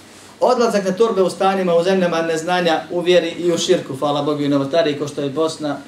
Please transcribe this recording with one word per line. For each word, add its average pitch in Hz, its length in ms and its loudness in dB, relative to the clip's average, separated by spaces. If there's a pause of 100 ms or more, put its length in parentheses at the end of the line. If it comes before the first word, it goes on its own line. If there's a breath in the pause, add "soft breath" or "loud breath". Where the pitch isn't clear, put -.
(400 loud breath)
Odlazak 226 440 2
na 190 80 -2
turbe 190 300 2
u 170 80 2
stanima, 190 440 0
u 170 100 4
zemljama 175 380 0
neznanja, 165 580 0 (100)
u 175 100 -4
vjeri 170 280 4
i 170 240 -2
u 165 60 0
širku, 156 380 0
hvala 147 260 -2
Bogu, 147 200 -2
i 143 60 0
novotariji, 143 500 0
ko 147 100 -6
što 143 120 -8
je 143 100 -2
Bosna 151 580 -4